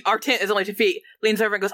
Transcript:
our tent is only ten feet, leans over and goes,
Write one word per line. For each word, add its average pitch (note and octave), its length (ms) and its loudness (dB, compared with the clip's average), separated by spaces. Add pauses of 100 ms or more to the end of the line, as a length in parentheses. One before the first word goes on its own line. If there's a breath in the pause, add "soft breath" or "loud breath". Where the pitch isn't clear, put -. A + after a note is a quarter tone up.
our G#3 140 2
tent A#3 240 0
is G3 80 0
only G3+ 140 0
ten G3+ 100 -8
feet, G3 280 0 (200 loud breath)
leans G#3+ 180 2
over G#3+ 140 0
and G3 80 -4
goes, G3+ 120 -2